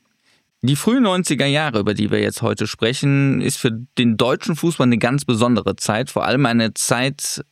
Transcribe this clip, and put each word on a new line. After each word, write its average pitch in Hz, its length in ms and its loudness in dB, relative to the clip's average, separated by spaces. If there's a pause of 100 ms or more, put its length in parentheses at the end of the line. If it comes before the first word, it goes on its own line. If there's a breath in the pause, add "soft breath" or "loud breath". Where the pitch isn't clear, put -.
(600)
Die 131 140 2
frühen 240 300 2
neunziger 180 420 0
Jahre, 139 320 0
über 101 160 0
die 101 160 -2
wir 104 100 2
jetzt 104 220 -2
heute 107 240 -2
sprechen, 139 760 0
ist - 180 -2
für 127 120 0
den 120 460 -2
deutschen 131 400 0
Fußball 160 320 0
eine 120 100 4
ganz 127 260 0
besondere 117 520 0
Zeit, 113 340 -2
vor - 140 -2
allem 127 220 2
eine 117 280 0
Zeit 135 760 -4